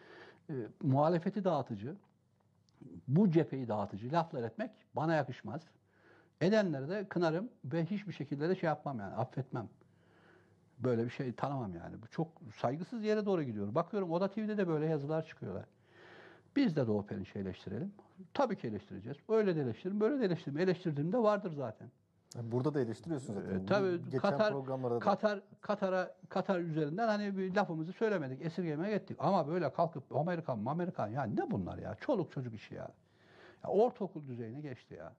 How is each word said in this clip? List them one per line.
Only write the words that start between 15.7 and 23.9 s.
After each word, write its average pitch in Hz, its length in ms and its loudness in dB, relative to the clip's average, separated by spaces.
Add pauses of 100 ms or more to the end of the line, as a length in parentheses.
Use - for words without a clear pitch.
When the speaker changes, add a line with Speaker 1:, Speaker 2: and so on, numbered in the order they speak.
Speaker 1:
Biz 240 200 6
de 131 120 4
Doğu 104 180 4
Perinç'i 101 340 -6
eleştirelim. 101 540 -4 (400)
Tabii 240 240 2
ki 135 100 -6
eleştireceğiz. 104 500 -8 (120)
Öyle 214 260 4
de 151 60 2
eleştirin, 185 380 -2
böyle 247 200 4
de 233 60 2
eleştirin. 160 300 0
Eleştirdiğim 170 560 2
de 247 60 2
vardır 208 340 2
zaten. 120 400 -8 (440)
Speaker 2:
E, 113 160 -6
burada 131 220 2
da 151 60 2
eleştiriyorsunuz 117 640 -2
zaten. 98 160 -2
Speaker 1:
E, 190 60 -4
tabii, 190 380 2